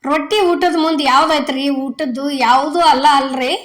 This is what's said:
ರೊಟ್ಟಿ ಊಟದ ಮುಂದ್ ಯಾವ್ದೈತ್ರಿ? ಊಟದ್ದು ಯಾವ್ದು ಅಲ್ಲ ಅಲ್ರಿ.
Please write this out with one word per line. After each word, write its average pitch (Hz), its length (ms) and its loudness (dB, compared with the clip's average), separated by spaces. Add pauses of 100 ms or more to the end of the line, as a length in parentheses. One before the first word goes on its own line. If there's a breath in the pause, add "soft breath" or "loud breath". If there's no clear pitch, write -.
ರೊಟ್ಟಿ 311 300 0 (100)
ಊಟದ 339 340 0
ಮುಂದ್ 311 180 -2 (100)
ಯಾವ್ದೈತ್ರಿ? 285 520 0 (220)
ಊಟದ್ದು 269 400 -6 (180)
ಯಾವ್ದು 285 380 2 (100)
ಅಲ್ಲ 269 140 2 (160)
ಅಲ್ರಿ. 262 320 -4 (120)